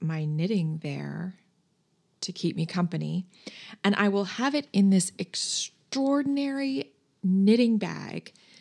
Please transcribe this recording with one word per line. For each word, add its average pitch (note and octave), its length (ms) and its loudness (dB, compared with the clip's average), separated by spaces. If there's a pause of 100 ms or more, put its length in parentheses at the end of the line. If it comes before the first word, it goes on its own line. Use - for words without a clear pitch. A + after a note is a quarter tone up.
my D#3+ 240 -2
knitting D#3+ 580 -2
there D3 520 -8 (880)
to F3+ 120 -8
keep - 240 -4
me E3 80 0
company. E3+ 600 -4 (580)
And G3+ 120 4
I G3+ 140 4
will G3 160 0
have B3+ 280 -2
it D4 200 -2
in G3 160 6
this F#3 280 4
extraordinary C#4 1700 -4 (320)
knitting G#3+ 540 6
bag - 560 -8 (280)